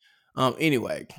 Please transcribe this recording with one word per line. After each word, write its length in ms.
um, 220
anyway, 480